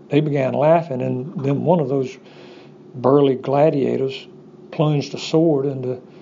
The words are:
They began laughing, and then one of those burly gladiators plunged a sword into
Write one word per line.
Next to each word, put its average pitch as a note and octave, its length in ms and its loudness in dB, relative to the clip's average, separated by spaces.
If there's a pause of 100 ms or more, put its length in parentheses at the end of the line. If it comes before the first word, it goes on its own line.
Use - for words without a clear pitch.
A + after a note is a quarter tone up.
They D3 120 2
began C#3 340 -2
laughing, D3 480 2
and C3 420 -6
then C#3 200 -2
one E3 160 2
of C3 100 -4
those C3 260 -2 (800)
burly C#3 400 4
gladiators C3+ 920 0 (420)
plunged D3+ 440 0
a - 40 -10
sword D#3+ 480 0
into B2+ 360 -6 (200)